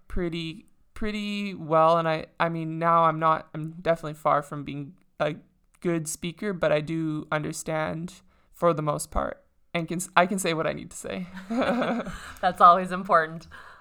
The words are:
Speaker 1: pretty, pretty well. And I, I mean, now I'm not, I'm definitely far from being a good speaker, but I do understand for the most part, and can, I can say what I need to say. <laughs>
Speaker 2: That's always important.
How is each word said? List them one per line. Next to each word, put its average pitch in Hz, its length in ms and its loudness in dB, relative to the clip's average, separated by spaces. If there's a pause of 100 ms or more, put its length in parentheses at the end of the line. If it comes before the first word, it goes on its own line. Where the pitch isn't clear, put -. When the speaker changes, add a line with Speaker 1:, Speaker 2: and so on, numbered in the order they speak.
Speaker 1:
pretty, 170 600 -4 (280)
pretty 208 580 -4
well. 160 460 4
And 165 100 0
I, 160 180 -2 (120)
I 170 100 0
mean, 160 300 -6
now 170 260 4
I'm 156 140 2
not, 160 360 0
I'm 156 180 -8 (100)
definitely 160 320 -2
far 147 260 2
from 147 220 -8
being 139 320 -10 (240)
a 151 160 0 (460)
good 165 260 -2
speaker, 180 460 -6
but 160 180 0
I 151 100 2
do 156 520 -4
understand 160 920 -4 (300)
for 170 200 2
the 151 100 -2
most 151 280 -4
part, - 320 -4 (300)
and 170 160 -4
can, 170 100 -4 (180)
I 180 100 6
can 190 120 -2
say 165 160 0
what 156 140 0
I - 60 -2
need - 180 -12
to - 40 -14
say. 185 300 -8 (120)
<laughs> - 100 -18
Speaker 2:
That's 233 1120 -2
always 180 320 10
important. 170 560 0 (320)